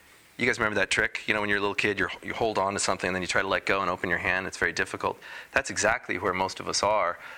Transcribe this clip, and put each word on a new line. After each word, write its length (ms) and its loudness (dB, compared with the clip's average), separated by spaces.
You 80 0
guys 120 2
remember 220 2
that 100 0
trick? 360 2
You 80 4
know, 60 2
when 100 0
you're 80 2
a 40 -2
little 120 0
kid, 240 2
you're, 120 0
you 100 -8
hold 260 -2
on 140 2
to 60 -2
something 300 0
and 60 0
then 80 -2
you 60 -2
try 140 2
to 60 -4
let 180 0
go 160 2
and 80 0
open 180 -2
your 100 2
hand. 280 0
It's 100 -8
very 160 0
difficult. 460 -4
That's 180 0
exactly 480 0
where 140 0
most 280 -2
of 80 -8
us 140 0
are, 360 2